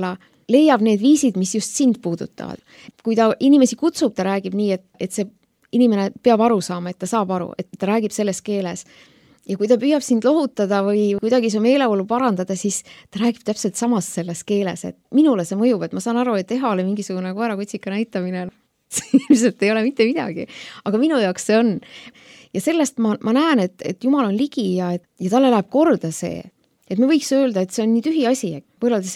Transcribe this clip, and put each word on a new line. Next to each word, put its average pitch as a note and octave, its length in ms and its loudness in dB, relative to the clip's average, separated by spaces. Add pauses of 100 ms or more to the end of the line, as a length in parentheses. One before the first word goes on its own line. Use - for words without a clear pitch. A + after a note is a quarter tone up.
(500)
leiab C4+ 320 6
need G#3+ 240 4
viisid, C#4 320 4
mis F#3 220 -2
just - 180 -6
sind B3+ 240 2
puudutavad. - 560 -8 (480)
Kui A3+ 100 0
ta A3 220 4
inimesi C4+ 400 4
kutsub, D#4+ 400 -2
ta F#3 80 -2
räägib G3 320 -4
nii, G#3 220 0
et, - 60 -20 (140)
et G3 140 -6
see G3+ 160 -4 (440)
inimene G#3+ 380 2 (120)
peab A3+ 220 4
aru A3+ 180 2
saama, F3+ 300 -8
et - 80 -18
ta F#3 80 -8
saab F#3+ 240 -2
aru, F3+ 240 -4
et - 100 -10 (120)
ta G3 100 -2
räägib G#3+ 240 0
selles G3+ 320 -4
keeles. G3 400 -6 (640)
Ja F#3+ 100 -4
kui G#3 80 -2
ta A#3+ 120 6
püüab C#4+ 260 0
sind A3+ 180 0
lohutada A#3+ 640 0
või G#3 340 0
kuidagi A3+ 320 0
su G#3+ 120 -2
meeleolu A#3 440 2
parandada, G#3 480 -2
siis G3 260 -4 (300)
ta F#3 80 -8
räägib A#3 240 -2
täpselt - 360 -4
samas A#3 360 -2
selles E3+ 320 -8
keeles, G3 400 -4
et F3+ 100 -12 (180)
minule C4 320 4
see G3 120 -4
mõjub, A3 240 2
et E3 120 -8
ma F#3+ 80 -6
saan A#3 180 -2
aru, A#3+ 180 0
et F#3 160 -6
Ehale A3+ 320 -2
mingisugune F#3 480 -6
koerakutsika G#3 560 -6
näitamine, F#3 560 -6 (220)
<laughs> - 240 -20
see - 260 0
ilmselt A#3 460 2
ei G#3 80 2
ole A3 100 0
mitte A3+ 240 0
midagi, B3 400 -4 (400)
aga G#3+ 140 0
minu D4+ 180 2
jaoks F#3 300 -2
see A3 100 4
on. A3+ 160 2 (800)
Ja F#3+ 80 -4
sellest D4+ 420 0
ma, G#3+ 220 0
ma A3 100 0
näen, C#4+ 300 2
et, F3+ 180 -6
et - 220 -8
Jumal C4+ 240 2
on G3+ 80 -2
ligi B3+ 300 -2 (100)
ja, F3+ 180 -2
et, F3 80 -8 (160)
ja F#3 140 -4
talle C4 180 4
läheb G#3 220 0
korda B3 400 2
see, E3+ 260 -8 (480)
et G3 140 -2
me C4 80 2
võiks D4 260 0
öelda, A3+ 300 0
et F#3+ 80 -10
see A3 100 -2
on A3+ 140 2
nii A3+ 80 -2
tühi D#4 240 0
asi, F#3+ 260 -2 (240)
võrreldes G#3 360 -2